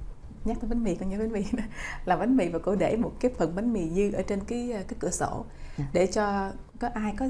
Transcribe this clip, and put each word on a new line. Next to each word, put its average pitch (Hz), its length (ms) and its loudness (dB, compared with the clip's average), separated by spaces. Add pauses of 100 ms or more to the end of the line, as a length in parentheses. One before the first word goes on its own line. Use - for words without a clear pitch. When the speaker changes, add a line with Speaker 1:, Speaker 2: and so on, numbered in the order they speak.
(460)
Speaker 1:
nhắc 226 160 2
tới 220 80 -2
bánh 233 140 2
mì, 180 120 2
con 190 140 -2
nhớ 196 100 -2
bánh 220 120 0
mì 202 200 0
nữa. - 120 0 (200)
<laughs> - 220 -8
Làm 175 140 4
bánh 247 180 6
mì 180 100 4
và 165 120 0
cổ 190 160 2
để 190 220 4
một 226 220 2
cái 247 180 4
phần 170 180 2
bánh 226 180 2
mì 170 160 0
dư 196 220 2
ở - 100 -2
trên 196 260 0
cái, 240 240 -2
ờ, 196 160 -4
cái - 120 -6
cửa - 100 0
sổ. - 360 -2 (320)
Speaker 2:
Dạ. 143 160 -2
Speaker 1:
Để 180 140 6
cho 202 440 0 (280)
có 240 140 0
ai 214 240 -2
có 262 120 0